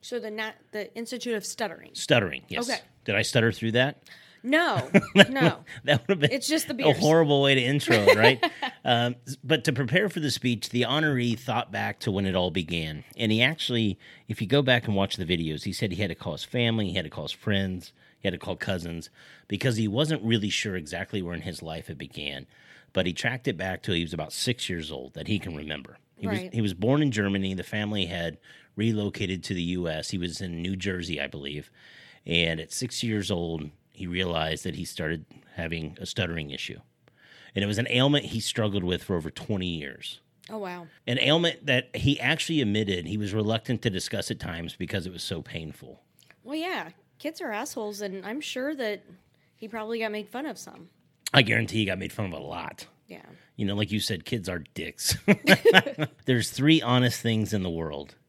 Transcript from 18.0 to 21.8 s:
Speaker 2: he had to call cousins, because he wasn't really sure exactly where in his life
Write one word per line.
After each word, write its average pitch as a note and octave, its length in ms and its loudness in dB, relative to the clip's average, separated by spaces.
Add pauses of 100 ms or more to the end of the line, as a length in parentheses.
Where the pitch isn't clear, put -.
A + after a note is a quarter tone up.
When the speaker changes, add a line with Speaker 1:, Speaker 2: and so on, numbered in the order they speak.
Speaker 2:
he G2+ 100 -2
had F#2 40 -2
to F2 60 -6
call F#2 180 -8
cousins, E2+ 540 -6 (360)
because A2 300 0
he A2 120 0
wasn't C3+ 340 0
really A2 260 2
sure G2 280 -2
exactly F2+ 440 -6
where F2 140 -6
in E2 80 -8
his E2 200 -8
life D#2+ 280 -10